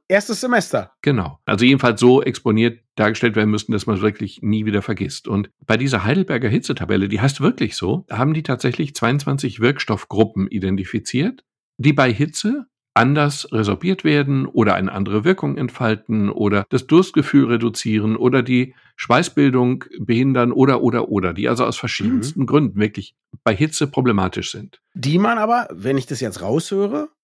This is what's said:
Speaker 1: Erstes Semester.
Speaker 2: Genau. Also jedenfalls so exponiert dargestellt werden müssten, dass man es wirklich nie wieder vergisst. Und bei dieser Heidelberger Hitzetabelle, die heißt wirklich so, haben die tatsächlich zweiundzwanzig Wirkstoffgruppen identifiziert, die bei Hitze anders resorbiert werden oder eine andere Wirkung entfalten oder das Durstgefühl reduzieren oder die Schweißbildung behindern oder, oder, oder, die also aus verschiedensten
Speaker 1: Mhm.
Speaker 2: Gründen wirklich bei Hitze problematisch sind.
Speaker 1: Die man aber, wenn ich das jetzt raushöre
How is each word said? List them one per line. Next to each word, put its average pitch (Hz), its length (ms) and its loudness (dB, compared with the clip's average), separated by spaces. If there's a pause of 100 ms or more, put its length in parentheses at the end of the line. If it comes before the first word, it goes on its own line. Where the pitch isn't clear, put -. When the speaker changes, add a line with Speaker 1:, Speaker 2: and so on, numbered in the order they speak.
Speaker 1:
Erstes 202 320 -2
Semester. 208 640 -2
Speaker 2:
Genau. 123 440 -2
Also 107 200 2
jedenfalls 127 340 4
so 127 240 8
exponiert 117 560 0 (160)
dargestellt 110 400 0
werden 107 160 2
müssten, 104 220 -2
dass 104 120 -2
man 104 120 0
es 92 40 -4
wirklich 104 400 -4
nie 107 240 -2
wieder 104 160 0
vergisst. - 460 -6
Und 101 220 -2 (180)
bei 110 80 2
dieser 120 300 0
Heidelberger 147 420 0
Hitzetabelle, 101 640 -2
die 101 100 -4
heißt 139 220 0
wirklich 135 340 -2
so, 117 340 -4
haben 127 240 0
die 156 100 -4
tatsächlich 131 520 -4
zweiundzwanzig 139 640 -2
Wirkstoffgruppen 104 880 0
identifiziert, 98 960 -4 (340)
die 143 160 2
bei 131 200 4
Hitze 208 540 -4 (300)
anders 143 540 2
resorbiert 113 540 0
werden 143 400 2
oder 104 300 2
eine 95 180 -2
andere 101 320 -2
Wirkung 151 320 0
entfalten 110 720 -2
oder 104 400 0
das - 180 -2
Durstgefühl 151 600 4
reduzieren 110 680 0
oder 127 260 2
die 127 320 0 (220)
Schweißbildung 131 880 2 (160)
behindern 123 540 2
oder, 131 280 4
oder, 117 280 0
oder, 92 240 -2
die 110 160 -2
also 120 160 0
aus 123 100 -2
verschiedensten 180 680 -4
Speaker 1:
Mhm. - 20 -2
Speaker 2:
Gründen 117 340 0
wirklich 107 340 -2 (300)
bei 113 100 2
Hitze 151 340 -2
problematisch 101 640 -2
sind. - 260 -16 (140)
Speaker 1:
Die 147 260 -2
man 226 180 0
aber, 220 360 -2
wenn 117 240 -4
ich 131 80 -4
das 123 160 -8
jetzt 107 200 -8
raushöre 196 680 -4 (140)